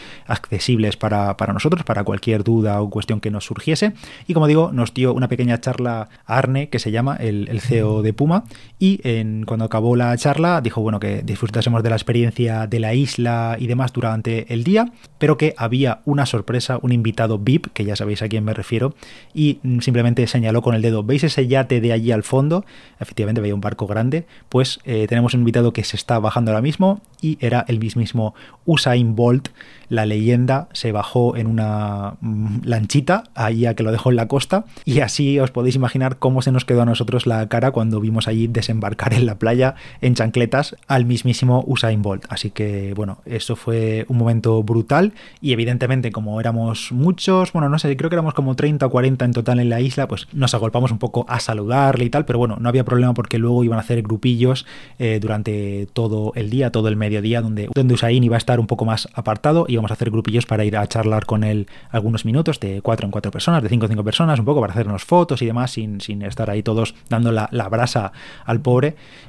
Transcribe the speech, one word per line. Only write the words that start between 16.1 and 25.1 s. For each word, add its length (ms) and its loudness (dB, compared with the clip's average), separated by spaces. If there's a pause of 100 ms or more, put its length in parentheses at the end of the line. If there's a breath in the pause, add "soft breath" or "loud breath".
sorpresa 320 -2
empresa, 240 -4
un 100 0
invitado 460 0
vip, 360 2
que 120 -4
ya 100 -4
sabéis 260 -4
a 60 -4
quién 160 -2
me 100 -2
refiero, 420 -2 (380 loud breath)
y, 300 2
mm, 160 0
simplemente 480 2
señaló 340 0
con 140 2
el 60 0
dedo, 220 0
"¿Veis 200 0
ese 240 2
yate 340 2
de 120 2
allí 180 0
al 120 0
fondo?". 420 0 (340 loud breath)
Efectivamente, 420 -4
veía 120 -2
un 80 -4
barco 240 -4
grande. 400 -2 (240 loud breath)
"Pues, 360 0
eh, 220 0
tenemos 260 2